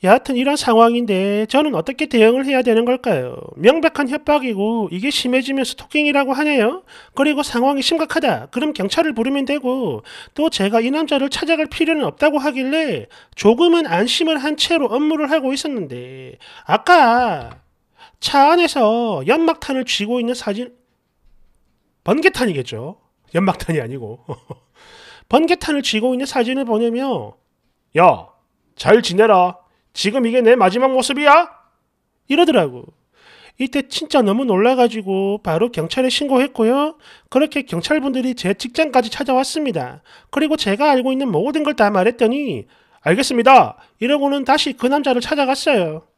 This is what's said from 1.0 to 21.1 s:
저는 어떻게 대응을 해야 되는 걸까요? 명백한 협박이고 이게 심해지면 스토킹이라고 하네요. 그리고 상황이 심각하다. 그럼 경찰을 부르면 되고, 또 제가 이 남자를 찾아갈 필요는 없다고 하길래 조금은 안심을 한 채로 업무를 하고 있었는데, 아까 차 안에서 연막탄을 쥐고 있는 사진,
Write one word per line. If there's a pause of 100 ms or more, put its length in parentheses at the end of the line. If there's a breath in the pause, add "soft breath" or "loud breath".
저는
어떻게
대응을
해야
되는
걸까요? (180)
명백한
협박이고
이게
심해지면
스토킹이라고
하네요. (320 loud breath)
그리고
상황이
심각하다.
그럼
경찰을
부르면
되고, (320 loud breath)
또
제가
이
남자를
찾아갈
필요는
없다고
하길래 (280 soft breath)
조금은
안심을
한
채로
업무를
하고
있었는데, (300 loud breath)
아까 (600 soft breath)
차
안에서
연막탄을
쥐고
있는
사진, (1300)